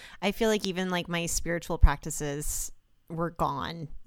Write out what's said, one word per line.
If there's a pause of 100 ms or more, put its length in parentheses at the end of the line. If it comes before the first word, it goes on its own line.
(220)
I
feel
like
even,
like,
my
spiritual
practices (380)
were
gone. (180)